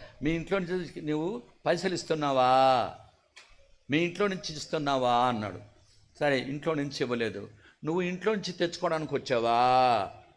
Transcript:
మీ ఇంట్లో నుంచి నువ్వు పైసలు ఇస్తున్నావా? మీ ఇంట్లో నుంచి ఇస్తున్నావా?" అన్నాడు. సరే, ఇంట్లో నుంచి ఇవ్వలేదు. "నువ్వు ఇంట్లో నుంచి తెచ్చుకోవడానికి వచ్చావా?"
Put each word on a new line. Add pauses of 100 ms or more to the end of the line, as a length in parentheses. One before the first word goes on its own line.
(240)
మీ
ఇంట్లో
నుంచి
నువ్వు (220)
పైసలు
ఇస్తున్నావా? (1000)
మీ
ఇంట్లో
నుంచి
ఇస్తున్నావా?"
అన్నాడు. (600)
సరే,
ఇంట్లో
నుంచి
ఇవ్వలేదు. (360)
"నువ్వు
ఇంట్లో
నుంచి
తెచ్చుకోవడానికి
వచ్చావా?" (260)